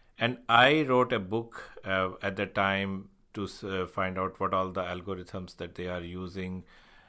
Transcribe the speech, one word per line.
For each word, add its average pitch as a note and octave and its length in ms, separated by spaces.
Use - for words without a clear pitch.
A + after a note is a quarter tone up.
And A#2+ 220
I C3+ 360
wrote B2+ 280
a A#2 60
book, A2 460
uh, F#2+ 260
at G2 140
the G2+ 100
time G2 640
to G#2 120
s-, - 180
uh, F#2+ 240
find F#2 320
out F#2 200
what F#2+ 140
all F#2+ 160
the F#2 140
algorithms F2+ 760
that E2+ 160
they F2+ 140
are F2+ 160
using, F#2 600